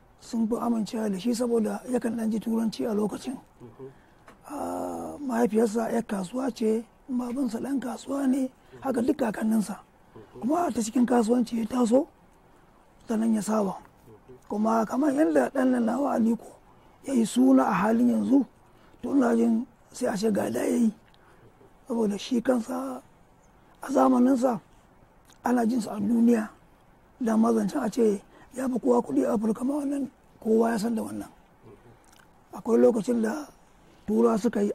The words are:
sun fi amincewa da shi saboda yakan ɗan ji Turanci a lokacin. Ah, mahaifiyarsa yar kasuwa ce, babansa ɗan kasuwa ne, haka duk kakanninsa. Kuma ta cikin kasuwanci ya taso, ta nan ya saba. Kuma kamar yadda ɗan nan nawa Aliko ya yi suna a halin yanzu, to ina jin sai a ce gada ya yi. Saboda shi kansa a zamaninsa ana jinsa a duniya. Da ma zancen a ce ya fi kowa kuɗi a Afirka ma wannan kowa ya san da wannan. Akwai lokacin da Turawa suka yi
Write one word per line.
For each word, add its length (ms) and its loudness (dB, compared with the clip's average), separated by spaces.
sun 280 -4
fi 80 -2
amincewa 540 -2
da 100 -2
shi 160 0
saboda 540 0
yakan 280 -2
ɗan 140 -2
ji 80 -2
Turanci 460 -2
a 80 -2
lokacin. 440 -4
Ah, 720 -8
mahaifiyarsa 720 0
yar 120 -2
kasuwa 480 -4
ce, 320 0
babansa 500 -4
ɗan 200 -4
kasuwa 480 -4
ne, 220 0
haka 200 -2
duk 160 0
kakanninsa. 640 -2
Kuma 320 0
ta 100 -2
cikin 240 0
kasuwanci 540 2
ya 60 -2
taso, 420 2
ta 100 -4
nan 160 2
ya 80 0
saba. 340 -2
Kuma 380 0
kamar 280 0
yadda 360 2
ɗan 220 0
nan 140 2
nawa 300 0
Aliko 320 0
ya 80 -4
yi 120 4
suna 400 4
a 80 0
halin 360 2
yanzu, 360 2
to 140 -2
ina 200 4
jin 300 2
sai 160 -6
a 100 -2
ce 140 0
gada 280 -2
ya 180 0
yi. 140 4
Saboda 320 -2
shi 220 -2
kansa 600 -2
a 80 -12
zamaninsa 720 4
ana 220 2
jinsa 300 -2
a 40 -8
duniya. 500 2
Da 180 0
ma 140 4
zancen 320 -2
a 60 -2
ce 320 0
ya 120 -4
fi 120 -2
kowa 220 2
kuɗi 240 0
a 80 0
Afirka 300 -2
ma 160 -2
wannan 300 -4
kowa 320 2
ya 60 -2
san 180 -2
da 60 -4
wannan. 280 -10
Akwai 240 0
lokacin 440 4
da 260 -6
Turawa 300 2
suka 260 0
yi 120 0